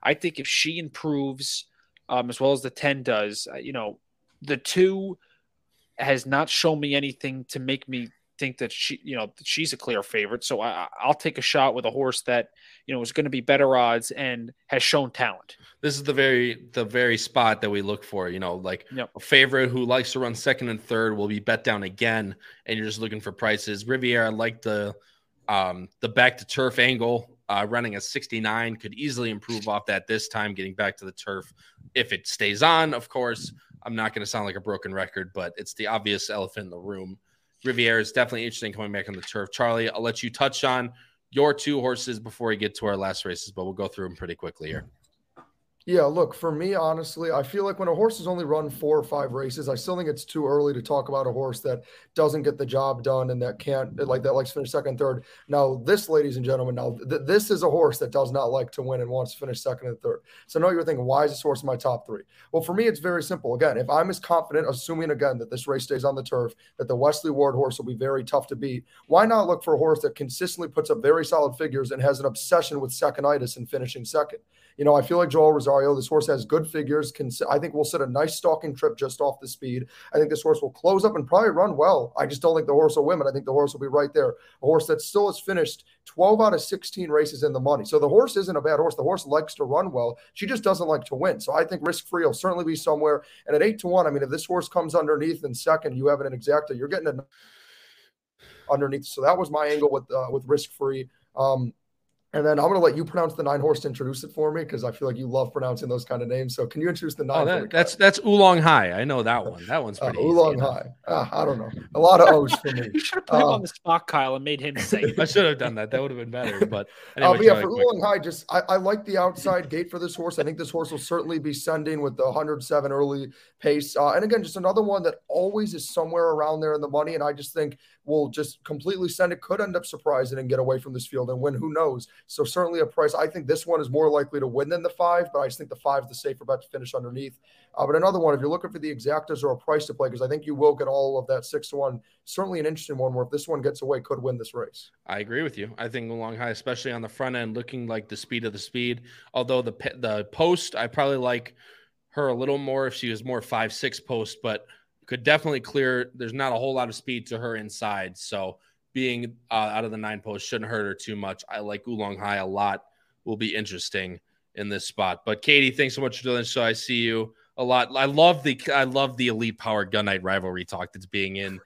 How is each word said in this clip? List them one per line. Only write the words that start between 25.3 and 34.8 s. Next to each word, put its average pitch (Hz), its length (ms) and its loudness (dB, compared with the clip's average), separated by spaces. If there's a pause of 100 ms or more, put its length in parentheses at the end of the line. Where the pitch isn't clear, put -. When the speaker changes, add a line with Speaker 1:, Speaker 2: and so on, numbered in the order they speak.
Speaker 2:
um, 92 400 -2 (140)
the 123 80 -2
back 123 300 4
to 110 60 -16
turf 127 340 -2
angle, 120 500 0 (200)
uh, 101 200 0
running 117 260 -4
a 101 60 -6
sixty-nine, 113 760 -4
could 104 160 -16
easily 123 360 -6
improve 107 380 -8
off 104 180 -4
that 98 220 -4
this 110 200 -4
time, 104 260 -4
getting 95 220 -10
back 101 220 -4
to - 80 -20
the 95 60 -12
turf. 95 420 -12 (420)
If 120 180 0
it 92 140 -8
stays 101 360 -2
on, 160 300 4
of 117 160 -10
course, 120 440 -6 (300)
I'm 117 120 -10
not 110 180 -2
gonna 104 120 -6
sound 104 200 -6
like 95 120 -6
a 95 40 -10 (100)
broken 95 220 -6